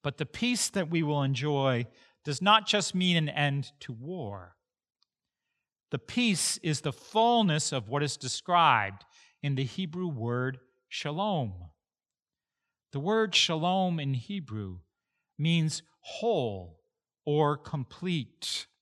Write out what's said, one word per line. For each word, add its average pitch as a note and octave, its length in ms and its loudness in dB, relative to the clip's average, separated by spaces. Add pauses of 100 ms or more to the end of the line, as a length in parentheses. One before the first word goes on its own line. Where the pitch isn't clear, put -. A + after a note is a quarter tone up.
But C#3 180 -4
the C#3+ 80 -4
peace A#3+ 440 -2
that F3+ 180 -2
we E3 140 2
will D3 220 0
enjoy C3+ 640 2 (340)
does C#3+ 180 -6
not G#3 280 6
just - 260 0
mean F3+ 220 4
an D#3 120 2
end C#3+ 520 -2
to - 120 -12
war. A2 640 -10 (1300)
The C#3+ 80 -6
peace - 600 0
is D#3 240 -2
the C#3+ 100 -4
fullness A3 800 2
of A#2 160 -6
what C#3+ 160 0
is C#3+ 120 -4
described B2+ 880 2 (380)
in C#3+ 120 -2
the C3 100 0
Hebrew F3+ 420 -6
word B2+ 540 -4 (260)
shalom. D3 840 -4 (1200)
The C#3 80 -6
word G#3 340 0
shalom F3 640 2
in C#3 140 -2
Hebrew A2 680 -6 (580)
means D#3+ 440 2 (180)
whole A2 840 -4 (420)
or D3 320 2
complete. - 1120 -6 (160)